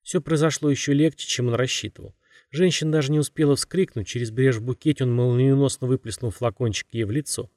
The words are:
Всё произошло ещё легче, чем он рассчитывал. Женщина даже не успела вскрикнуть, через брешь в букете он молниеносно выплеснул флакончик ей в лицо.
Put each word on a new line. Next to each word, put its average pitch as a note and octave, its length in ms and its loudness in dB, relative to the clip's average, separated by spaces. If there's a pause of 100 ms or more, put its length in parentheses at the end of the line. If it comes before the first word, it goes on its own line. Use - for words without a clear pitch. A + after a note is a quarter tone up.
Всё - 220 -4
произошло D3+ 480 0
ещё C#3 240 0
легче, D3 340 0
чем A#2+ 200 -2
он A#2 60 0
рассчитывал. - 600 -6 (360)
Женщина D#3 420 0
даже D3 200 2
не D3+ 60 4
успела C#3+ 360 2
вскрикнуть, C#3+ 520 -2
через A#2+ 240 -6
брешь B2+ 260 2
в A2 80 -6
букете C3 400 -2
он B2 80 2
молниеносно B2+ 720 2
выплеснул A#2+ 440 -2
флакончик A#2 640 -4
ей A2+ 120 -2
в G2 60 -6
лицо. A#2+ 460 -6